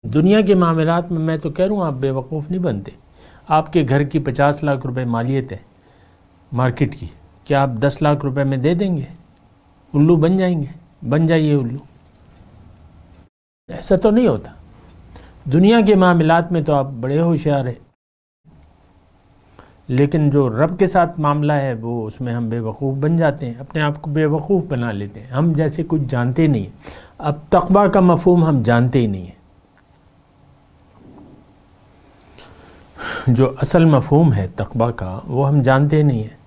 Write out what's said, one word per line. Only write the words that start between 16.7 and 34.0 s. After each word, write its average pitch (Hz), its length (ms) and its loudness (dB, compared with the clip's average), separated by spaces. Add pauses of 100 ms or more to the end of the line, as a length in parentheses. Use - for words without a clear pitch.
आप 139 140 0
बड़े 135 320 -4
होशियार 147 480 0
हैं, 120 120 -8 (2000)
लेकिन 143 420 2
जो 139 200 2
रब 156 280 0
के 196 80 4
साथ 175 340 0
मामला 147 360 0
है, 135 180 -2
वो 113 320 -6
उसमें 120 260 -8
हम 117 180 -4
बेवकूफ़ 117 480 -6
बन 156 200 0
जाते 147 280 0
हैं, 117 120 -10
अपने 139 220 -8
आप 147 180 -2
को 151 120 -10
बेवकूफ़ 156 560 0
बना 120 260 -4
लेते 101 280 -8
हैं, 127 100 -20
हम 156 240 0
जैसे 156 300 -2
कुछ 156 200 -2
जानते 127 440 0
नहीं 110 160 0
हैं। 98 80 -14 (480)
अब 147 220 -6 (100)
तकवा 190 360 4
का 196 140 2
मफहूम 175 420 4
हम 143 180 2
जानते 120 360 2
ही 117 80 2
नहीं 95 200 -6
हैं। 92 100 -20 (4000)
जो 127 160 4 (140)
असल 165 260 2
मफहूम 147 460 4